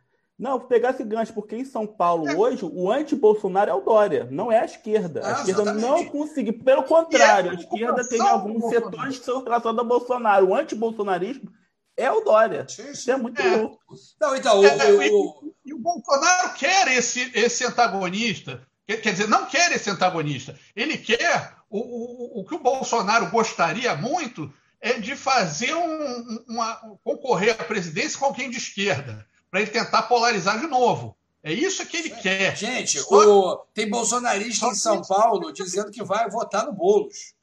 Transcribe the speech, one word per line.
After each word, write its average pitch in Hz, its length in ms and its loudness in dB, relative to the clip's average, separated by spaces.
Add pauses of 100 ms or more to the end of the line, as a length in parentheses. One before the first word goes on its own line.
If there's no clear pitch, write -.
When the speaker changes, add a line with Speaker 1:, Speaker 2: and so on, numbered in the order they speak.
(380)
Speaker 1:
Não, 247 200 -4
vou 240 100 -16
pegar 240 220 2
esse 262 140 -6
gancho, 220 280 -4
porque 208 240 -10
em 254 80 -8
São 220 220 -6
Paulo, 175 420 0
Speaker 2:
É. 147 80 -2
Speaker 1:
hoje, 226 280 0
o 180 260 -4
anti-Bolsonaro 214 800 2
é 170 40 0
o - 60 -2
Dória, 202 500 2
não 190 200 -4
é 220 100 4
a 302 40 0
esquerda. 208 600 -4
A - 40 -4
Speaker 3:
Ah, - 40 -2
Speaker 1:
esquerda 208 300 0
Speaker 3:
exatamente. 208 240 -2
Speaker 1:
não 311 200 2
conseguiu, 262 520 -4
pelo 269 260 4
contrário, 233 680 4
Speaker 2:
E - 20 -6
é - 20 -6
Speaker 1:
a 175 40 -10
esquerda 233 360 -4
tem 240 220 -2
Speaker 2:
preocupação 392 140 4
Speaker 1:
alguns 208 220 -2
Speaker 2:
do 226 60 -2
Bolsonaro. 233 320 0
Speaker 1:
setores 269 260 -8
que - 60 -20
são 262 200 -4
relacionados 226 340 -2 (960)
ao 214 60 -6
bolsonarismo 214 720 -4 (440)
é 233 140 -2
o 440 120 2
Dória. 214 460 2
Speaker 3:
Sim, 254 220 -16
Speaker 1:
Isso 269 120 -14
Speaker 3:
sim. - 100 -2
Speaker 1:
é 269 40 0
muito 233 240 -6
Speaker 2:
É. 370 160 2
Speaker 1:
louco. 147 220 -2 (420)
Speaker 3:
Não, 285 140 0
então, 226 260 4
o, 202 60 10
Speaker 2:
É, 208 260 6
Speaker 3:
o, 202 100 6
Speaker 2:
e, 214 100 2
Speaker 3:
o 208 420 -2 (120)
Speaker 2:
e 277 80 -14
o 277 40 -12
Bolsonaro 339 760 0
quer 349 340 2
esse, 254 440 0
esse 233 320 0
antagonista. 196 1000 -2 (200)
Quer, 214 120 -4
quer 214 140 0
dizer, 202 160 -2
não 359 180 2
quer 339 260 2
esse 233 160 -4
antagonista. 156 680 -2 (160)
Ele 277 240 -4
quer 262 560 -2 (240)
o, 240 600 -10
o, - 20 -6
o 196 40 -10
que - 100 -10
o 349 80 -6
Bolsonaro 220 680 0
gostaria 202 680 0
muito 226 560 -6 (280)
é 226 140 -2
de 240 220 -6
fazer 240 580 0
um, 320 280 -4
um, 240 480 -10
uma, 226 240 -4 (280)
concorrer 226 560 0
à - 60 -10
presidência 208 540 -6
com 277 80 0
alguém 269 240 -4
de 233 80 -8
esquerda, 127 680 -6 (240)
pra 185 100 -2
ele 214 100 -2
tentar 214 320 0
polarizar 226 580 0
de 311 60 -4
novo. 208 500 0 (260)
É 151 100 -8
isso 349 340 -4
que 330 100 -8
ele 330 160 -6
Speaker 3:
É. - 40 -18
Speaker 2:
quer. 190 400 -2
Speaker 3:
Gente, 196 440 -4
Speaker 2:
Só - 140 2
Speaker 3:
o... 202 420 8 (180)
tem 214 140 -2
bolsonarista 233 800 -2
Speaker 2:
só 247 60 0
Speaker 3:
em - 20 -6
São 202 280 0
Speaker 2:
que - 60 -10
Speaker 3:
Paulo 190 440 2
dizendo 196 380 -6
que 233 120 -12
vai 208 280 -2
votar 220 360 -4
no 285 60 -8
Boulos. - 720 0